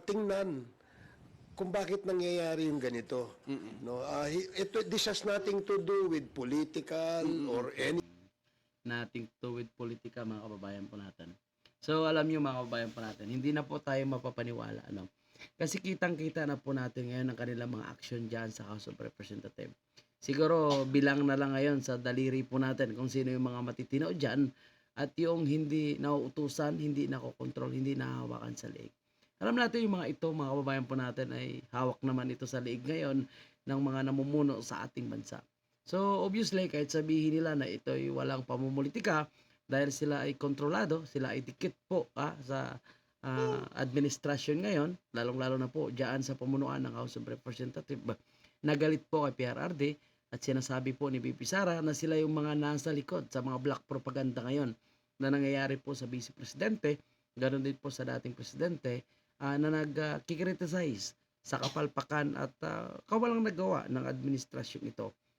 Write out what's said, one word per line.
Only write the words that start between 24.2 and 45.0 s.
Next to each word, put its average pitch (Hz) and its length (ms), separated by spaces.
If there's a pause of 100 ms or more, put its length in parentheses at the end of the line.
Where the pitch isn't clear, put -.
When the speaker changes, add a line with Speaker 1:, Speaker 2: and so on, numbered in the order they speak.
Speaker 3:
at 143 240
yung 165 240
hindi 151 560
nauutusan, 147 800
hindi 143 320
nakokontrol, 127 640
hindi 135 220
nahawakan 123 580
sa - 160
leeg. - 220 (500)
Alam 233 160
natin 233 240
yung 202 160
mga 151 160
ito, 165 160
mga 147 240
kababayan 135 320
po 131 80
natin, 127 400
ay 127 240 (160)
hawak 127 300
naman 127 260
ito 123 160
sa 123 160
leeg 120 240
ngayon 139 400 (400)
ng 135 160
mga 135 240
namumuno 139 560
sa - 240
ating 120 240
bansa. 113 320 (400)
So, 190 400
obviously, 196 480
kahit 147 240
sabihin 156 480
nila 156 160
na 135 80
ito'y 135 400
walang 135 400
pamumulitika, 139 800 (400)
dahil 139 240
sila 143 320
ay 139 160
kontrolado, 151 640
sila 131 320
ay 127 80
dikit 120 320 (120)
po, 185 280
ah, 143 240
sa, 131 400 (480)
ah, 131 360 (120)
administrasyon 139 880
ngayon, 175 260 (220)